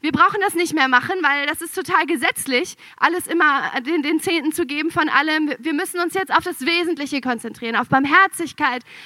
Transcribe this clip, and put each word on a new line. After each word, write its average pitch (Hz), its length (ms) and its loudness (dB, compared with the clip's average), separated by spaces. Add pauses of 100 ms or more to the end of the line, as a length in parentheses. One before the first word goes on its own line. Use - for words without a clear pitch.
wir 302 100 -2
brauchen 359 300 4
das 392 100 0
nicht 339 220 -2
mehr 277 140 4
machen, 262 340 4
weil 285 240 2
das 311 160 -4
ist 339 120 -10
total 339 300 0
gesetzlich, 285 720 -2 (220)
alles 330 280 0
immer 302 540 2
den, 294 220 -2
den 302 180 0
Zehnten 311 320 0
zu 330 140 -2
geben 302 240 -2
von 311 180 0
allem. 311 500 2
Wir 302 140 -4
müssen 349 260 -4
uns 339 140 -2
jetzt 381 180 -4
auf 330 140 2
das 330 160 -6
Wesentliche 311 640 -2
konzentrieren, 233 520 -6
auf 226 140 0
Barmherzigkeit, 277 920 2 (240)